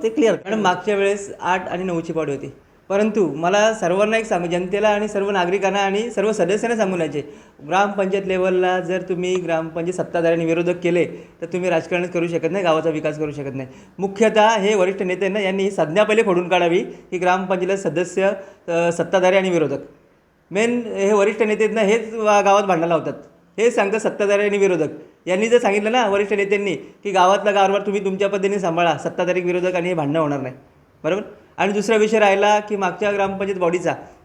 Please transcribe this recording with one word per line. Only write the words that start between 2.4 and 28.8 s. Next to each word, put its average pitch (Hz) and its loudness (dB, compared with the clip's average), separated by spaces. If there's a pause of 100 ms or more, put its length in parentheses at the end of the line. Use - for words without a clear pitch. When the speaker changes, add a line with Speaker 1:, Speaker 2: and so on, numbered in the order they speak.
Speaker 2:
परंतु 202 2
मला 202 2
सर्वांना 202 0
एक 226 -2
सांगू, 180 -2
जनतेला 185 0
आणि 208 0
सर्व 202 -2
नागरिकांना 190 0
आणि 202 -2
सर्व 208 0
सदस्यांना 214 0
सांगून 190 0
यायचे, 147 -4 (460)
ग्रामपंचायत 196 0
लेवलला 185 0
जर 175 -4
तुम्ही 180 -2
ग्रामपंचायत 165 -4
सत्ताधारी 170 0
आणि 165 0
विरोधक 170 0
केले 175 2 (360)
तर 170 -8
तुम्ही 180 -4
राजकारणच 175 -2
करू 185 -2
शकत 165 -2
नाही, 190 -2
गावाचा 160 2
विकास 151 -4
करू 151 -4
शकत 139 -8
नाही. 131 -10 (300)
मुख्यतः 208 2
हे 214 2
वरिष्ठ 190 0
नेत्यांना 185 -2
यांनी 190 -2
ही 196 0
संज्ञा 185 2
पहिले 214 4
खोडून 180 2
काढावी 175 2
की - -10
ग्रामपंचायत 185 0
सदस्य, 180 -2 (380)
अ, 170 2
सत्ताधारी 185 2
आणि 190 2
विरोधक. 151 0 (720)
मेन 233 0
हे 196 0
वरिष्ठ 214 2
नेते 214 2
आहेत 202 0
ना, 226 0
हेच 220 0
वा-, 208 4
गावात 196 6
भांडणं 175 0
लावतात. 151 0 (460)
हे 233 4
सांगतात 208 0
सत्ताधारी 202 0
आणि 202 0
विरोधक. 180 2 (400)
यांनी 185 0
जर 240 6
सांगितलं 214 0
ना 240 2
वरिष्ठ 202 0
नेत्यांनी 202 0
की - -10
गावातला 190 4
कारभार 196 2
तुम्ही 202 -4
तुमच्या 196 -2
पद्धतीने 196 -2
सांभाळा, 170 0